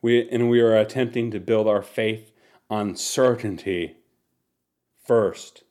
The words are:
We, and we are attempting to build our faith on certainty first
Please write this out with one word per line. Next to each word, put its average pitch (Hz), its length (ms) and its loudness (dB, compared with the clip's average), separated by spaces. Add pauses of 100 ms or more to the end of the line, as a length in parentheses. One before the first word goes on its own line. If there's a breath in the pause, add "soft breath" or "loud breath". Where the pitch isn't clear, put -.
We, 117 260 2
and 120 180 0
we 120 140 4
are 113 160 4
attempting 117 540 -2
to 104 80 -6
build 107 280 0
our 104 140 2
faith 110 500 -6 (380 soft breath)
on 104 260 -4
certainty 98 1000 -2 (1080)
first - 680 -2